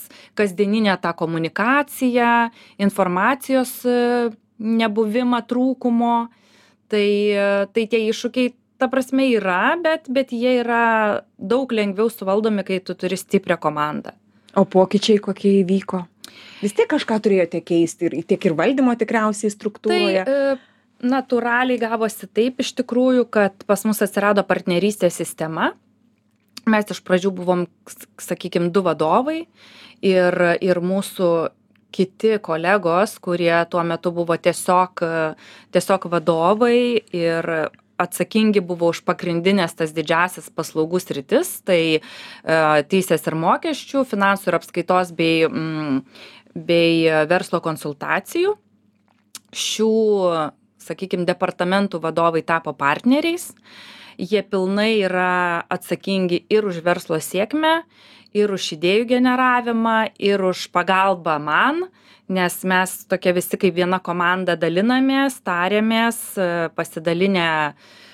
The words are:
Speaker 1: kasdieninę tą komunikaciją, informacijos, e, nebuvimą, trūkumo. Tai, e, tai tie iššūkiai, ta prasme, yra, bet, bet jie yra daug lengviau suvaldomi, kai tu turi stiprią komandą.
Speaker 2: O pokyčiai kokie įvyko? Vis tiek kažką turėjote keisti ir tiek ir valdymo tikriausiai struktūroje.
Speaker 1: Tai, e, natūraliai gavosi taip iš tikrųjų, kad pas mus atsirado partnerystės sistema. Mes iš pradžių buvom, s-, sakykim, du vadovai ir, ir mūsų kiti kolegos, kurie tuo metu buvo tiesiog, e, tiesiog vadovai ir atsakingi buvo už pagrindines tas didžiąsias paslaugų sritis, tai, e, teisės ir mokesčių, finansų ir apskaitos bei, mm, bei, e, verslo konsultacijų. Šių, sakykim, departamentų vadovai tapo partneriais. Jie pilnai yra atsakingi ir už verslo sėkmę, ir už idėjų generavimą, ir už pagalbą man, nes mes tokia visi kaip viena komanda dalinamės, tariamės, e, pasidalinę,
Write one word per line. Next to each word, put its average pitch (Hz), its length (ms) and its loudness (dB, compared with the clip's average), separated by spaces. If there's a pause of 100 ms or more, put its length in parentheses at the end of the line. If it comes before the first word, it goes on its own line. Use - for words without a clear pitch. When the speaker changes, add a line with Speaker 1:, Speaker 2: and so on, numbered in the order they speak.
(340)
Speaker 1:
kasdieninę 202 640 0
tą 170 160 -4
komunikaciją, 233 1160 0 (480)
informacijos, 202 960 0 (100)
e, 240 460 0 (260)
nebuvimą, 226 880 0
trūkumo. 240 720 0 (760)
Tai, 208 180 2 (200)
e, 202 440 0
tai 226 140 0
tie 226 220 0
iššūkiai, 240 400 -2 (320)
ta 254 80 2
prasme, 262 400 0
yra, 208 480 0
bet, 320 320 -2
bet 262 240 -2
jie 247 260 2
yra 233 600 2 (140)
daug 247 360 -2
lengviau 214 380 0
suvaldomi, 208 560 -2
kai 190 160 -2
tu 185 160 -10
turi 185 200 -4
stiprią 190 440 0
komandą. 151 540 -4 (400)
Speaker 2:
O 196 100 6
pokyčiai 196 560 2
kokie 196 400 2
įvyko? 190 400 -2 (560)
Vis 202 160 -4
tiek 466 160 2
kažką 240 320 0
turėjote 185 400 2
keisti 170 480 0
ir 135 140 -6
tiek 185 220 0
ir 180 80 2
valdymo 240 440 2
tikriausiai 214 560 -2
struktūroje. 214 720 -2
Speaker 1:
Tai, 269 100 0 (160)
e, 269 60 -2 (420)
natūraliai 247 840 0
gavosi 220 460 -4
taip 247 340 0
iš - 140 -8
tikrųjų, 254 500 2
kad 208 400 0
pas 202 200 0
mus 214 160 0
atsirado 202 420 2
partnerystės 180 760 0
sistema. 165 540 -4 (880)
Mes 214 260 0
iš 190 160 -10
pradžių 185 320 0
buvom, 180 300 -2 (220)
s-, - 200 -20 (120)
sakykim, 175 520 -4
du 185 160 2
vadovai 202 640 0 (520)
ir, 180 380 2 (200)
ir 180 200 0
mūsų 185 520 -2 (640)
kiti 214 440 0
kolegos, 175 800 0
kurie 175 380 0 (100)
tuo 175 180 -2
metu 170 300 -4
buvo 170 240 0
tiesiog, 180 640 0
e, 165 320 -2 (360)
tiesiog 185 360 0
vadovai 202 1000 2
ir 165 420 -2 (460)
atsakingi 202 640 0
buvo 170 280 0
už 165 120 -2
pagrindines 175 720 0
tas 160 200 -4
didžiąsias 165 560 -2
paslaugų 160 520 -4
sritis, 180 600 -4
tai, 175 200 2 (160)
e, 156 40 -18 (840)
teisės 180 420 0
ir 160 100 -4
mokesčių, 262 720 -2
finansų 196 420 -2
ir 175 80 2
apskaitos 175 560 -2
bei, 165 340 2
mm, 156 540 -2 (520)
bei, 165 540 2
e, 156 200 2
verslo 175 340 0
konsultacijų. 165 960 -4 (920)
Šių, - 440 -2 (920)
sakykim, 180 440 -6
departamentų 180 760 0
vadovai 165 400 0
tapo 160 320 -2
partneriais. 262 800 0 (640)
Jie 196 280 -2
pilnai 202 580 0
yra 180 680 0
atsakingi 180 800 -2
ir 214 180 2
už 175 160 -6
verslo 175 360 -2
sėkmę, 311 640 -2 (460)
ir 208 200 0
už 190 240 -6
idėjų 180 340 0
generavimą, 240 1080 2
ir 202 260 0
už 185 280 -2
pagalbą 180 720 0
man, 202 440 0 (460)
nes 180 340 -2
mes 185 280 0 (140)
tokia 185 280 0
visi 180 240 -2
kaip 180 180 0
viena 180 240 0
komanda 180 560 0
dalinamės, 254 840 0
tariamės, 214 800 0 (140)
e, 170 360 -2
pasidalinę, 165 1040 0 (400)